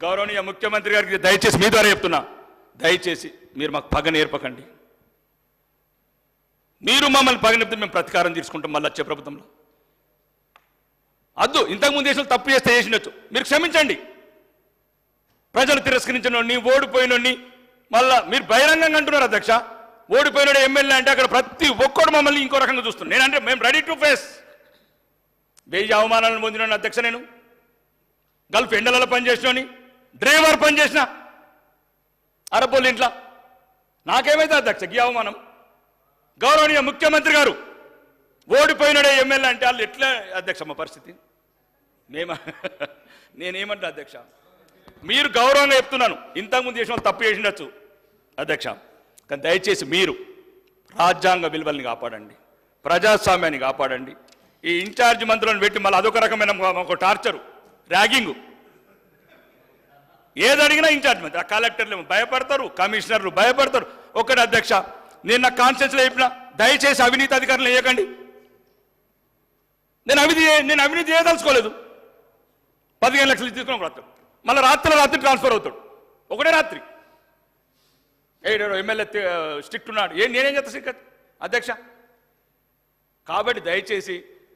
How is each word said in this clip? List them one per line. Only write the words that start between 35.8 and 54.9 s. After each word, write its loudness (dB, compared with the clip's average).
గౌరవనీయ 4
ముఖ్యమంత్రి 2
గారు, 4
ఓడిపోయినోడే 4
ఎమ్మెల్యే 0
అంటే -4
వాళ్ళు 0
ఎట్లా -4
అధ్యక్ష -8
మా -12
పరిస్థితి? -16
మేమ-, -10
<laughs> -20
నేనేమంటా -10
అధ్యక్ష, -20
మీరు 0
గౌరవంగా 4
చెప్తున్నాను, -2
ఇంతకుముందు -4
చేసిన -6
వాళ్ళు -4
తప్పు -4
చేసిండొచ్చు -4
అధ్యక్ష, -6
కానీ -10
దయచేసి -2
మీరు 0
రాజ్యాంగ 0
విలువల్ని -6
కాపాడండి, -12
ప్రజాస్వామ్యాన్ని 0
కాపాడండి. -6
ఈ -2
ఇంచార్జ్ 0